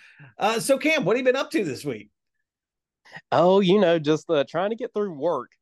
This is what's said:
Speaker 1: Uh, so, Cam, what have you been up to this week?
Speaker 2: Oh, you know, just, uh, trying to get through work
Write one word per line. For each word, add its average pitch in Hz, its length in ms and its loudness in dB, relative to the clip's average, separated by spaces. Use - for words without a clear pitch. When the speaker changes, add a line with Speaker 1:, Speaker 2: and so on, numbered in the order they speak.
Speaker 1:
Uh, 220 220 -2
so, 269 180 0
Cam, 285 280 0
what 202 100 2
have 262 100 -2
you 254 60 4
been 262 80 -2
up 285 120 -8
to 233 120 -2
this 139 220 -8
week? 110 240 -10
Speaker 2:
Oh, 180 300 4
you 196 180 4
know, 170 180 4
just, 151 320 -2
uh, 147 140 2
trying 185 280 -4
to 233 40 -6
get 240 180 -10
through 208 200 -4
work 143 380 -4